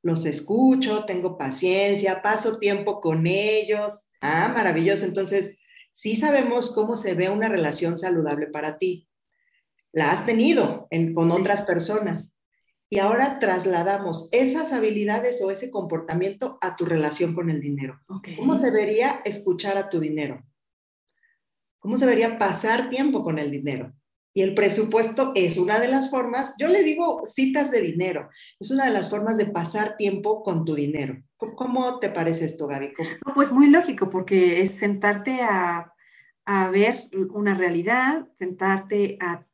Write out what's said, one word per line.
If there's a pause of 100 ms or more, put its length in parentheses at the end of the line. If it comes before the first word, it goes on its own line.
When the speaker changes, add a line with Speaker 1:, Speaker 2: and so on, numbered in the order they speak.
Speaker 1:
Los
escucho,
tengo
paciencia,
paso
tiempo
con
ellos. (100)
Ah,
maravilloso.
Entonces, (360)
sí
sabemos
cómo
se
ve
una
relación
saludable
para
ti. (840)
La
has
tenido
en,
con
Speaker 2:
Sí.
Speaker 1:
otras
personas. (520)
Y
ahora
trasladamos
esas
habilidades
o
ese
comportamiento
a
tu
relación
con
el
dinero.
Speaker 2:
Ok.
Speaker 1:
¿Cómo
se
vería
escuchar
a
tu
dinero? (1400)
¿Cómo
se
vería
pasar
tiempo
con
el
dinero? (420)
Y
el
presupuesto
es
una
de
las
formas,
yo
le
digo
citas
de
dinero, (300)
es
una
de
las
formas
de
pasar
tiempo
con
tu
dinero. (160)
¿Cómo,
cómo
te
parece
esto,
Gaby?
¿Cómo? (180)
Speaker 2:
No,
pues
muy
lógico,
porque
es
sentarte
a, (520)
a
ver (220)
una
realidad, (120)
sentarte
a